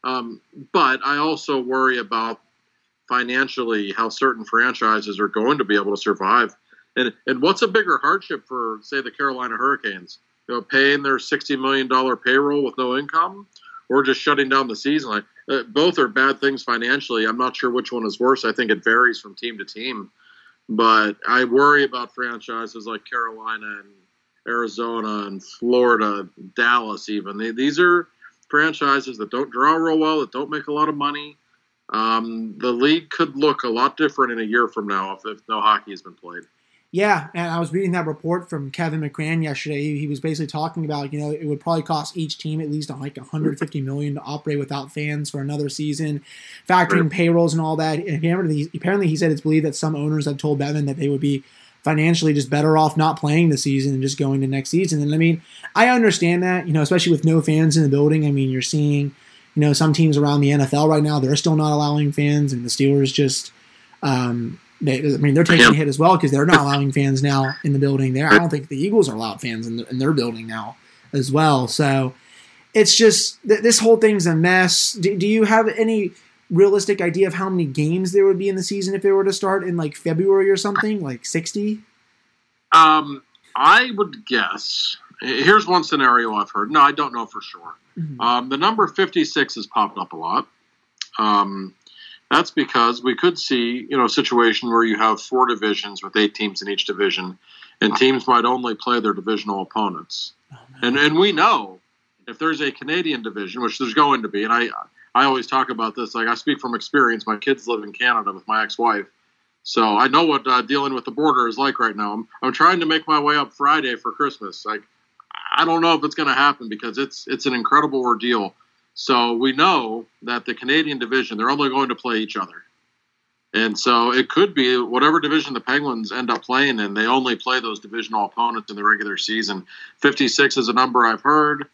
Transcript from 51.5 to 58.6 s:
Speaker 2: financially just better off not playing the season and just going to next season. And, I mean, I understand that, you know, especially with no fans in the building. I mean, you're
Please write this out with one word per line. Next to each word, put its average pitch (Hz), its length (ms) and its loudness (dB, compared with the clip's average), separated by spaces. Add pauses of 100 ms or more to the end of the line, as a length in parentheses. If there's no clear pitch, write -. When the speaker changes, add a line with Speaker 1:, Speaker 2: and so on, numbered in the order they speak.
Speaker 2:
financially 160 500 2
just 135 160 0
better 151 260 4
off 156 200 4
not 156 200 2
playing 160 340 2
the 143 60 2
season 135 380 0
and 131 80 -2
just 139 160 -4
going 139 220 0
to 135 80 -2
next 135 220 -4
season. 165 300 0
And, 147 140 0
I - 20 0
mean, 165 260 2 (340)
I 240 140 4
understand 180 520 2
that, 180 240 0
you 165 60 -2
know, 156 100 4
especially 175 300 2
with - 120 2
no 160 160 4
fans 156 360 2
in 156 80 4
the 139 40 4
building. 151 380 4
I 143 60 2
mean, 135 180 0
you're 127 120 -2